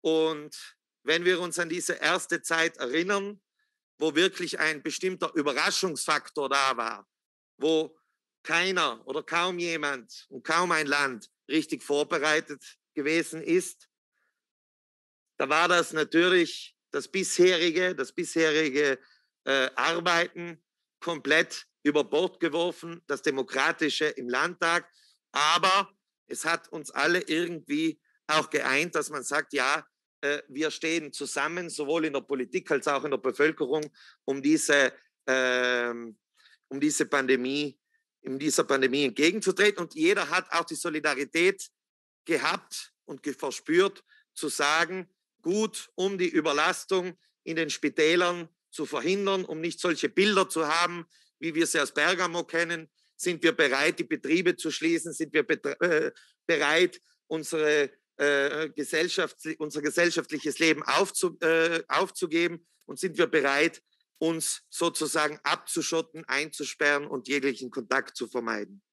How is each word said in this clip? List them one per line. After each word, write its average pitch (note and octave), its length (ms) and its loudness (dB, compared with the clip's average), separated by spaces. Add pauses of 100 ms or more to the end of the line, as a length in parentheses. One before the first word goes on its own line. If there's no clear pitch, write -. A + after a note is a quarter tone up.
Und D#3+ 720 -2 (260)
wenn E3+ 220 0
wir F3+ 160 2
uns E3+ 180 -6
an E3+ 100 -2
diese F3 260 -4
erste E3 480 -2
Zeit E3 340 0
erinnern, G3 680 -2 (560)
wo D3+ 160 0
wirklich F3+ 440 0
ein D#3 240 -2
bestimmter F3 520 -4
Überraschungsfaktor D3 1120 -2
da C3+ 280 2
war, A2 320 -6 (500)
wo D#3 400 0 (440)
keiner E3+ 640 0
oder C#3+ 160 -6
kaum F3 360 -2
jemand D3+ 680 -6
und B2 160 -16
kaum F3 260 2
ein D#3 160 2
Land C#3 440 -2 (180)
richtig D3+ 340 -2
vorbereitet D3+ 800 0 (320)
gewesen D#3+ 480 -2
ist, - 460 -2 (1500)
da C3+ 100 -2
war D#3+ 200 4
das F3 240 4
natürlich E3+ 840 2 (140)
das C#3+ 180 -6
bisherige, F3+ 880 2
das C#3 180 -6
bisherige, D3+ 840 2 (460)
äh, C3+ 320 2
Arbeiten E3+ 880 0 (380)
komplett E3 680 0 (160)
über D3 220 4
Bord E3+ 360 -2
geworfen, E3+ 680 -4
das C#3 160 -6
Demokratische D3 840 0
im C3+ 220 -6
Landtag. E3 600 -2 (420)
Aber F3+ 600 2 (340)
es - 180 -10
hat D#3+ 280 -2
uns D#3 180 -12
alle D#3+ 300 2
irgendwie D#3+ 800 -2 (260)
auch D#3 240 0
geeint, C#3+ 440 0
dass D3+ 160 -2
man C#3+ 120 -8
sagt, C#3+ 300 -4
ja, C#3+ 340 0 (360)
äh, D3 260 -2
wir D3 220 -2
stehen D#3+ 420 -4
zusammen, D#3 580 -6
sowohl D3+ 360 -2
in D3+ 60 -2
der C3+ 100 -2
Politik C3+ 480 -4
als C#3+ 180 0
auch C#3 160 0
in D3+ 60 -4
der C3 80 -2
Bevölkerung, D3+ 760 0 (320)
um C#3 180 -4
diese, C#3+ 500 4 (340)
ähm, B2 920 0 (500)
um C#3 120 -6
diese D3 260 2
Pandemie, C3+ 720 0 (440)
um C3+ 160 -6
dieser D3+ 260 0
Pandemie C3+ 400 2
entgegenzutreten. F3+ 800 2
Und D#3 100 -16
jeder E3+ 360 2
hat F3+ 200 -2
auch D#3+ 140 0
die E3 100 -8
Solidarität D#3 920 -2 (560)
gehabt D#3+ 680 -4 (120)
und C#3 180 -14
ge-, C#3+ 120 -6
verspürt, E3+ 680 0 (320)
zu D#3 140 -6
sagen, D#3+ 600 0 (340)
gut, G3 520 -2
um F#3+ 240 -2
die F3+ 100 0
Überlastung E3+ 880 0 (280)
in E3 100 -6
den D#3+ 160 -2
Spitälern E3+ 760 2 (240)
zu D#3 120 -6
verhindern, F#3 600 -2
um D#3 160 -8
nicht E3 180 -6
solche D#3+ 300 -2
Bilder F#3+ 400 4
zu D#3+ 180 0
haben, E3+ 400 0 (320)
wie D#3+ 160 -6
wir D#3 140 2
sie D#3 100 0
aus C#3 160 0
Bergamo E3+ 480 0
kennen, E3 480 -4 (240)
sind E3 300 -4
wir D#3+ 80 6
bereit, D3 480 2
die D#3+ 40 -2
Betriebe E3 520 0
zu D#3+ 160 -4
schließen, E3 400 0
sind D3+ 200 -8
wir D3+ 120 2
betre-, - 360 -2
äh, E3 320 2 (340)
bereit, E3 540 2 (280)
unsere, D3+ 640 0 (240)
äh, C#3+ 540 0
Gesellschaft, D#3+ 640 -2 (220)
unser D3 240 -6
gesellschaftliches D3+ 760 0
Leben D#3 240 2
aufzu-, F3 580 0
äh, E3 460 2
aufzugeben E3+ 800 -2 (200)
und D3 120 -14
sind F3 200 -4
wir E3 100 4
bereit, C#3+ 540 2 (360)
uns D#3+ 520 -2
sozusagen D3+ 720 -2
abzuschotten, D#3+ 800 -2
einzusperren D3 840 -2
und B2+ 220 -8
jeglichen C3+ 420 -2
Kontakt B2+ 460 -4
zu A#2+ 100 -6
vermeiden. A#2 560 -6 (100)